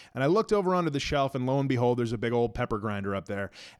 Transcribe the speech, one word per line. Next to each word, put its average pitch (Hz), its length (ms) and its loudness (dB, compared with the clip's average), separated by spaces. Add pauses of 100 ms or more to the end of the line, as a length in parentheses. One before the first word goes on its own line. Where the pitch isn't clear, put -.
(140)
and 123 80 -2
I 135 40 2
looked 208 260 2
over 185 220 2
onto 170 160 2
the 139 100 -2
shelf, 139 340 0
and 127 120 -2
lo 135 120 2
and 139 100 0
behold, 123 300 2
there's 117 140 0
a 117 60 -4
big 117 160 0
old 117 200 2
pepper 120 220 -2
grinder 101 380 -4
up 95 100 -4
there. 98 260 -6 (300)